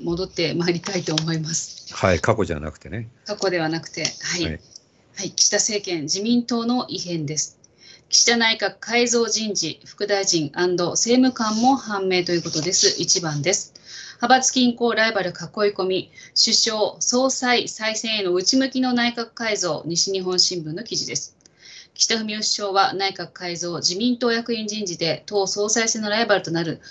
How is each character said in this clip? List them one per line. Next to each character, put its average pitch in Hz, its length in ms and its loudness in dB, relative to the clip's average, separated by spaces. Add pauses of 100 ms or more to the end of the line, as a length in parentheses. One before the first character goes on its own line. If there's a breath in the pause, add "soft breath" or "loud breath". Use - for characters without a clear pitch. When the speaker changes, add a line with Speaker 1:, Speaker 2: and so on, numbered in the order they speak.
Speaker 1:
戻 170 240 -2
っ 185 40 -10
て 160 260 -2
ま 175 160 2
い 175 40 2
り 170 60 -2
た 190 160 -6
い 175 60 0
と 160 120 -2
思 160 200 0
い 160 60 0
ま 156 100 -6
す。 - 420 -8
Speaker 2:
は 95 220 2
い、 82 60 0
過 - 140 2
去 95 120 0
じ 82 80 -2
ゃ 73 60 -6
な 76 120 -8
く - 60 -18
て - 100 -18
ね。 113 200 -10 (180)
Speaker 1:
過 208 100 -6
去 202 140 0
で 180 80 0
は 160 100 0
な 160 120 -2
く 160 80 -16
て、 160 160 -8 (180)
は 170 160 -6
い。 170 60 -2
Speaker 2:
は 160 60 -2
い。 156 100 -8 (560)
Speaker 1:
は 202 80 -10
い、 170 80 -6
岸 - 180 2
田 208 80 0
政 208 260 -2
権、 170 200 -4
自 185 180 -2
民 240 220 2
党 233 200 -2
の 240 240 0
異 185 100 -6
変 170 280 -4
で 151 100 -4
す。 - 220 -6 (500 loud breath)
岸 - 180 4
田 233 100 4
内 226 200 2
閣 196 220 -2
改 240 300 2
造 233 180 2
人 214 280 -2
事、 156 300 -4
副 - 220 -6
大 196 200 0
臣& 156 280 0
政 175 420 0
務 247 360 4
官 214 280 0
も 262 160 6
判 202 320 -2
明 180 140 4
と 180 100 0
い 175 60 2
う 165 40 -2
こ 170 80 -6
と 160 120 -2
で 175 100 -2
す。 190 300 4
一 175 180 2
番 151 220 -2
で 170 100 2
す。 - 220 -4 (420 loud breath)
派 240 120 -2
閥 254 240 6
均 247 240 4
衡、 233 180 0
ラ 220 140 2
イ 220 40 -2
バ 196 100 0
ル 175 80 -2
囲 - 20 -12
い - 40 -12 (380)
込 185 100 -2
み、 185 260 -2 (180 loud breath)
首 - 260 2
相、 214 460 2
総 262 300 2
裁、 247 380 0
再 220 280 -4
選 220 240 -4
へ - 20 -2
の 180 100 0
内 185 240 2
向 262 140 4
き 262 100 -2
の 254 120 2
内 240 200 2
閣 233 220 -8
改 220 240 -2
造、 175 280 -2
西 170 260 0
日 190 80 -2
本 180 180 0
新 175 240 2
聞 151 100 -6
の 170 120 -6
記 180 120 -6
事 139 100 -4
で 120 100 -6
す。 - 180 -8 (640 loud breath)
岸 - 120 0
田 226 100 2
文 214 140 -4
雄 214 60 -6
首 208 100 -6
相 202 240 -2
は 190 200 4
内 196 200 0
閣 175 200 -10
改 175 240 -8
造、 170 200 -4
自 147 180 0
民 233 240 0
党 240 140 2
役 233 200 -2
員 220 140 -4
人 208 180 -6
事 170 140 -6
で、 156 280 -2
党 196 200 2
総 208 220 -2
裁 226 200 2
選 226 140 -2
の 208 80 -4
ラ 214 120 2
イ 233 40 2
バ 202 120 4
ル 185 40 -2
と 160 80 -8
な 165 140 0
る 160 160 -6 (100)